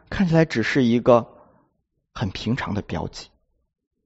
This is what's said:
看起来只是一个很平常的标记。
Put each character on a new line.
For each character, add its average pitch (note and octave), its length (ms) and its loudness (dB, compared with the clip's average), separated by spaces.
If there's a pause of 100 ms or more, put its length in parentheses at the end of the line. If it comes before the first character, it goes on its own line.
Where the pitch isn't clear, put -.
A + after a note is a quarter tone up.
(100)
看 G3 180 0
起 D#3+ 60 2
来 D#3+ 100 4
只 A#2+ 180 -2
是 C3+ 220 0
一 A#2+ 160 2
个 - 460 2 (640)
很 - 180 -6
平 A2+ 260 -6
常 - 180 -8
的 G2+ 80 -4
标 - 260 -8
记。 - 200 -18 (760)